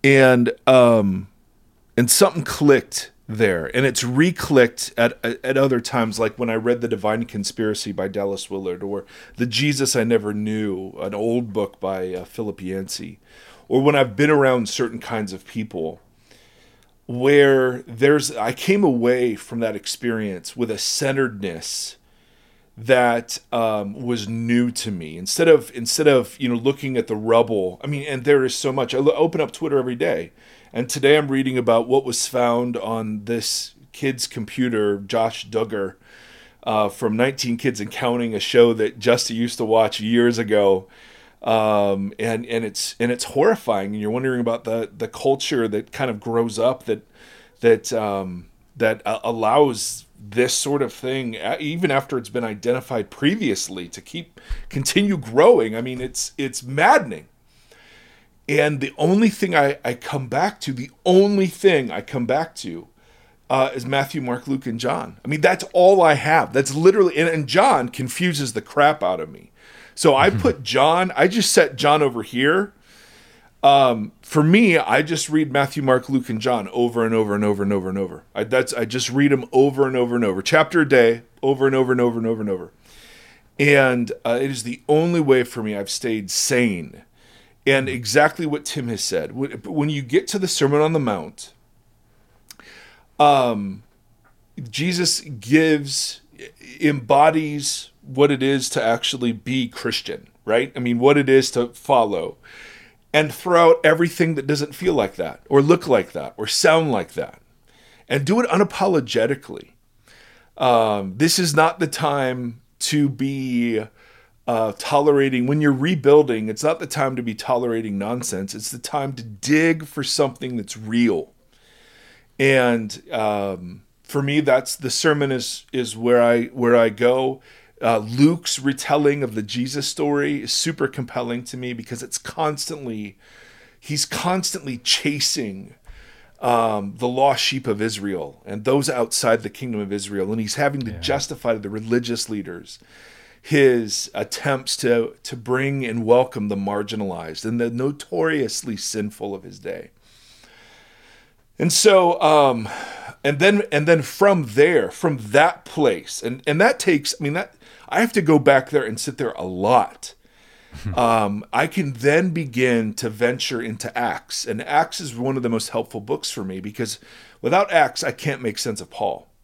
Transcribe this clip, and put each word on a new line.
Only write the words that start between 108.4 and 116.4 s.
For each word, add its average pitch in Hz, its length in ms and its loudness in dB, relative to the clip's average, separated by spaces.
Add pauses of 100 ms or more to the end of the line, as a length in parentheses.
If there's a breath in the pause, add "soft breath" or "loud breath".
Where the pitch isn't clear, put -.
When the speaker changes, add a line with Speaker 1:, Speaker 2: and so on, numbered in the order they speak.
Speaker 1:
it 240 100 0
unapologetically. 143 1200 0 (880 soft breath)
Um, 107 600 2
this 165 200 2
is 165 160 0
not 160 240 4
the 170 80 0
time 127 760 -4 (180)
to 147 280 0
be 123 720 -2 (720 soft breath)
uh, 110 280 0
tolerating, 139 680 2
when 147 140 0
you're 147 120 4 (160)
rebuilding, 139 600 4